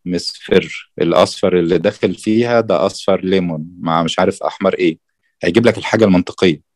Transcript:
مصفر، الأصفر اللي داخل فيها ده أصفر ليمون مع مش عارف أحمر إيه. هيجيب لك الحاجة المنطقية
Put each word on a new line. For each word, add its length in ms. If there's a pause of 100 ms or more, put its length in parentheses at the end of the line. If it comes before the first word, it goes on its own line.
مصفر، 960
الأصفر 580
اللي 200
داخل 360
فيها 460
ده 260
أصفر 340
ليمون 460 (140)
مع 220
مش 160
عارف 240
أحمر 320
إيه. 240 (440)
هيجيب 240
لك 120
الحاجة 260
المنطقية 580 (140)